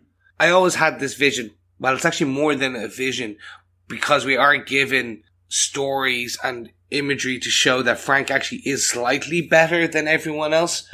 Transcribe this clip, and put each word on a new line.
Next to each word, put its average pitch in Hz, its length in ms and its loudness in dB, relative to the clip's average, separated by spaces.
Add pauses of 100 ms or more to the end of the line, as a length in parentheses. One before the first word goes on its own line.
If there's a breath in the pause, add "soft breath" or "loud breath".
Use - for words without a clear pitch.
(400)
I 160 80 6
always 180 280 4
had 143 240 2
this 135 160 -6
vision. 127 340 0 (280)
Well, 131 160 0
it's 127 120 -2
actually 160 240 0
more 143 240 0
than 131 220 -2
a 107 120 -6
vision 120 480 -6 (520 loud breath)
because 127 360 0
we 131 140 2
are 143 180 6
given 123 640 -2 (260)
stories 131 920 -2
and 120 280 -6 (200)
imagery 139 500 -2
to 120 100 -4
show 131 320 4
that 120 160 2
Frank 139 320 0
actually - 340 -4
is 131 240 -2
slightly 135 540 -2
better 165 440 4
than 156 220 -2
everyone 156 460 0
else. 165 400 0